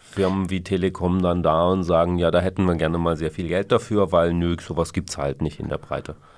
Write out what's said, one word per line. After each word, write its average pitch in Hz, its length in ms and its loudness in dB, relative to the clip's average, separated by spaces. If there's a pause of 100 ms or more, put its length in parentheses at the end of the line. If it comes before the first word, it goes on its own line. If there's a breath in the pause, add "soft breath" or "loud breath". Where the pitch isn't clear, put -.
(140)
Firmen 95 360 0
wie 92 120 -2
Telekom 92 600 0
dann 87 200 2
da 82 280 4
und 95 140 2
sagen, 85 340 2
„Ja, 85 140 2
da 85 100 4
hätten 92 240 0
wir 87 100 2
gerne 80 220 0
mal 85 180 0
sehr 78 160 -4
viel 87 160 -6
Geld 95 240 -2
dafür, 104 400 2
weil 85 220 4
nö, 85 260 0
sowas 82 320 -4
gibt's - 260 -6
halt 71 240 -4
nicht 76 200 -4
in 71 80 -6
der 71 80 -4
Breite.“ - 380 -10 (220 soft breath)